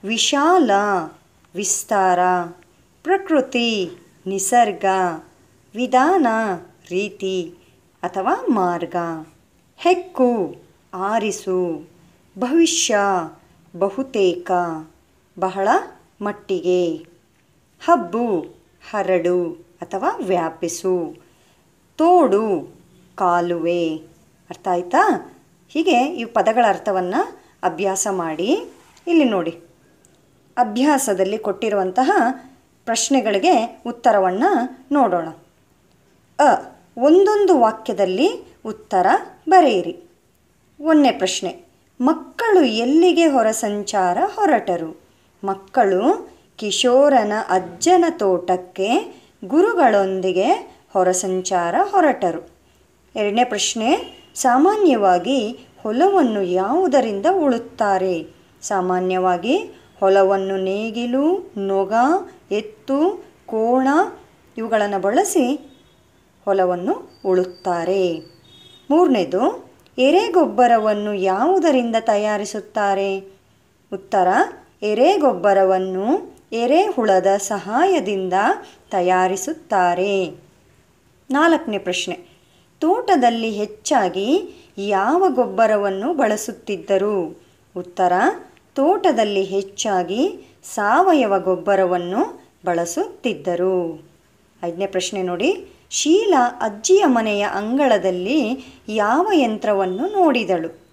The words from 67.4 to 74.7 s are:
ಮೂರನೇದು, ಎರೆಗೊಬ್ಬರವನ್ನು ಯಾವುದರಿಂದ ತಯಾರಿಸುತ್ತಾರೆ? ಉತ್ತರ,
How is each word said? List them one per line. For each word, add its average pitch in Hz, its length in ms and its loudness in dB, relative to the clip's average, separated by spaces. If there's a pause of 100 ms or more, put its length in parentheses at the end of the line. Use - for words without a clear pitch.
ಮೂರನೇದು, 269 840 0 (260)
ಎರೆಗೊಬ್ಬರವನ್ನು 233 1160 2
ಯಾವುದರಿಂದ 240 840 0
ತಯಾರಿಸುತ್ತಾರೆ? 202 1200 -2 (720)
ಉತ್ತರ, 185 360 0 (560)